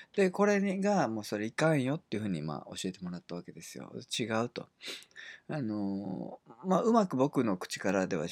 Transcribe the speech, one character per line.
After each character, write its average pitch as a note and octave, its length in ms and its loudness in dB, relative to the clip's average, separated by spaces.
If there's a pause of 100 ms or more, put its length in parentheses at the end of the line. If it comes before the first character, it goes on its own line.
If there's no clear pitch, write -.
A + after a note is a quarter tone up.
(160)
で、 F#3+ 160 4
こ G3+ 140 2
れ G3+ 140 4 (200)
が F#3+ 280 4
も A2 140 -2
う - 20 -8
そ G#2+ 140 -4
れ G#2 80 -2
い A2 60 -4
か D#3+ 200 4
ん C#3+ 120 4
よ C3 120 0
っ E3+ 40 -4
て - 180 -6
い - 20 0
う G#2 40 -4
ふ - 20 -2
う G#2 40 -2
に、 E2 120 0
ま D2+ 280 -6
あ、 G2 60 -10
教 F#2+ 140 -4
え - 20 -6
て - 120 -10
も F2+ 60 -6
ら F2 100 -8
っ - 20 -20
た - 140 -12
わ F2+ 80 -8
け - 80 -16
で - 100 -16
す - 160 -14
よ。 - 140 -12 (260)
違 B2+ 60 0 (200)
う A#2+ 60 -4
と。 - 180 -12 (840)
あ D#3 120 -4
の、 G2 800 -4 (260)
ま F#3 120 4
あ、 F3 40 4
う A3+ 100 4
ま A3 160 6
く - 80 -4
僕 C3 280 4
の G2+ 140 2
口 - 220 -8
か G2+ 120 0
ら F#2+ 160 4
で G2 80 -2
は D#2 160 0